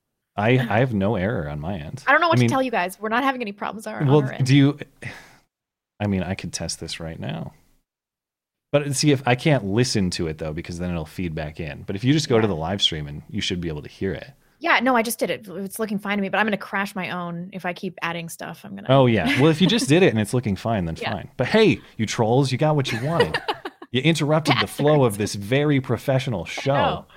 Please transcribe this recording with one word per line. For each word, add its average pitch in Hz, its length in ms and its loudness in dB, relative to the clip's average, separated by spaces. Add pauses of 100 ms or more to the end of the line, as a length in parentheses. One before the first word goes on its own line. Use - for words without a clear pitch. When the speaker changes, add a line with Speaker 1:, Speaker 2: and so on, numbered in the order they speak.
(360)
Speaker 1:
I, 110 160 2
I 127 280 2
have 131 140 0
no 101 220 0
error 92 320 -2
on 73 120 -8
my 80 140 -6
end. - 320 -10
Speaker 2:
I 262 60 4
don't 302 80 4
know 339 80 2
what 320 100 4
Speaker 1:
I - 20 6
mean, 120 80 4
Speaker 2:
to 120 40 0
tell 262 100 0
you 262 80 -4
guys. 190 280 -4
We're 214 100 -6
not 233 140 -2
having 269 180 0
any 202 120 -6
problems 208 340 -10
on 214 80 -10
our, 214 100 -2
Speaker 1:
well, 139 140 6
Speaker 2:
on 143 60 4
our 131 80 -6
end. 131 140 -2
Speaker 1:
do 131 100 6
you, 143 220 6 (1200)
I 104 80 0
mean, 95 140 2
I 87 120 -4
could - 180 -8
test - 280 -8
this - 180 -10
right 82 220 -10
now. 156 320 -8 (1200)
But 143 240 0
see, 147 160 4
if 131 140 2
I 135 100 4
can't 131 280 2
listen 101 460 2
to 85 160 -4
it, 78 120 -6
though, 78 140 -6
because 85 280 -8
then 90 100 -4
it'll 82 160 -4
feed 85 280 -6
back 78 260 -8
in. 76 240 -10
But 98 100 -8
if 98 80 -8
you 123 100 4
just 156 160 0
go 117 100 4
to 110 40 4
Speaker 2:
Yeah. 110 60 2
Speaker 1:
the 90 80 -2
live 85 260 -4
stream, 76 240 -2
and 73 240 -12
you 104 100 -6
should 92 200 -4
be 85 80 -4
able 76 140 -6
to - 60 -16
hear 98 240 -4
it. 139 200 -10 (260)
Speaker 2:
Yeah, 294 220 2
no, 247 160 2
I 233 60 4
just 226 180 -6
did 208 100 -2
it. 131 160 -6
It's 190 320 -10
looking 214 220 -4
fine 208 180 -4
to 202 40 0
me, 190 60 -2
but 185 100 -2
I'm 214 80 2
gonna 208 100 -2
crash 202 400 -6
my 175 140 -6
own. 175 420 -8
If 185 120 -10
I 180 80 -4
keep 175 300 -8
adding 170 260 -6
stuff, - 360 -14
I'm - 100 -16
gonna 98 160 -8
Speaker 1:
Oh, 135 160 8
yeah. 113 340 2
Well, 156 120 6
if - 80 0
you 185 80 6
just 240 200 2
did 165 140 6
it 175 60 8
and 110 100 2
it's 107 160 0
looking 110 220 0
fine, 104 300 -2
then 80 100 -6
Speaker 2:
<laughs> - 40 -10
Yeah. 147 120 -4
Speaker 1:
fine. 139 240 -10
But 127 120 0
hey, 208 320 4 (160)
you 110 100 -2
trolls, 123 440 2
you 123 80 -2
got 156 160 2
what 139 160 0
you 110 160 -6
wanted. - 400 0
Speaker 2:
<laughs> - 40 -4 (420)
Speaker 1:
You 123 80 0
interrupted 156 600 2
the 185 60 0
flow 147 380 4
of 113 140 4
Speaker 2:
Bastards. 104 160 -2
Speaker 1:
this - 20 -
very 135 440 2
professional 127 640 -2
Speaker 2:
I - 20 -12
Speaker 1:
show. - 260 -2
Speaker 2:
know. 180 320 0 (100)